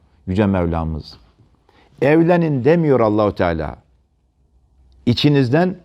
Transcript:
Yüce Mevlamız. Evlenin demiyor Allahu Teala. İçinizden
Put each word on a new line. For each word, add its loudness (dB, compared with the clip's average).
Yüce 0
Mevlamız. -4
Evlenin 0
demiyor 2
Allahu 0
Teala. -4
İçinizden 2